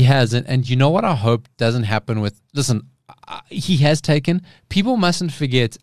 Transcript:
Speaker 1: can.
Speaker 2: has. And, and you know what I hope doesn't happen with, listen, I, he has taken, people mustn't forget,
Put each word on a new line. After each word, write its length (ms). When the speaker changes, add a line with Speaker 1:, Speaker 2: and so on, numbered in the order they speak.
Speaker 1:
can. 20
Speaker 2:
has. 260
And, 140
and 240
you 60
know 140
what 140
I 120
hope 320
doesn't 240
happen 380
with, 200
listen, 320
I, 220
he 300
has 220
taken, 400
people 280
mustn't 360
forget, 500